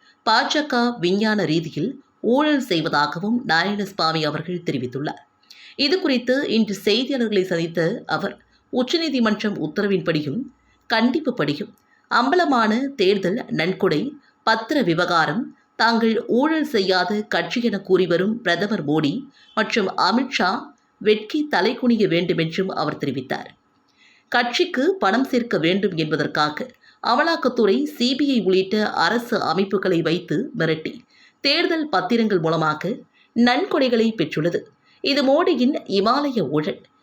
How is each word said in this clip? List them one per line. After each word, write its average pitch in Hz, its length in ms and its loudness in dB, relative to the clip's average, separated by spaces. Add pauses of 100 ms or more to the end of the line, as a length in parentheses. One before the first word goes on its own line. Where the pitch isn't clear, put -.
(260)
பாஜக 254 560 0 (180)
விஞ்ஞான 202 460 0
ரீதியில் 160 440 -2 (380)
ஊழல் 285 380 2
செய்வதாகவும் 165 800 -2
நாராயணசாமி 170 760 0
அவர்கள் 156 420 -4
தெரிவித்துள்ளார். 135 580 -6 (540)
இது 294 200 2
குறித்து 262 400 0 (120)
இன்று 214 300 0
செய்தியாளர்களை 220 680 0
சந்தித்த 165 420 -2 (200)
அவர், 156 280 -4 (380)
உச்சநீதிமன்றம் 247 840 0
உத்தரவின்படியும் 165 840 -2 (460)
கண்டிப்புப்படியும் 240 840 -2 (380)
அம்பலமான 247 640 2 (200)
தேர்தல் 196 480 0 (100)
நன்கொடை 170 520 0 (400)
பத்திர 226 400 0
விவகாரம் 170 600 0 (320)
தாங்கள் 226 420 2 (120)
ஊழல் 294 380 2
செய்யாத 185 440 0 (160)
கட்சி 180 340 -2
என 208 180 0
கூறி 185 260 2
வரும் 180 340 2
பிரதமர் 170 440 -2
மோடி 147 280 0 (420)
மற்றும் 202 340 0 (120)
அமித்ஷா 196 500 0 (520)
வெட்கி 214 460 0
தலைகுனிய 233 600 2
வேண்டுமென்றும் 170 680 0
அவர் 151 260 -4
தெரிவித்தார். - 500 -6 (840)
கட்சிக்கு 247 520 0 (140)
பணம் 226 280 2
சேர்க்க 233 320 0
வேண்டும் 185 400 0
என்பதற்காக 151 720 -2 (360)
அமலாக்கத்துறை, 254 760 2 (100)
சி 247 260 -2
பி 285 160 0
ஐ 262 120 2
உள்ளிட்ட 190 440 2 (140)
அரசு 220 440 0
அமைப்புகளை 185 580 0
வைத்து 160 360 -2 (160)
மிரட்டி 160 400 -2 (500)
தேர்தல் 320 460 0
பத்திரங்கள் 202 560 2
மூலமாக 160 480 0 (420)
நன்கொடைகளை 247 760 2
பெற்றுள்ளது. 160 500 -2 (420)
இது 277 200 2
மோடியின் 285 520 4 (180)
இமாலய 233 560 2
ஊழல். 151 320 -2 (220)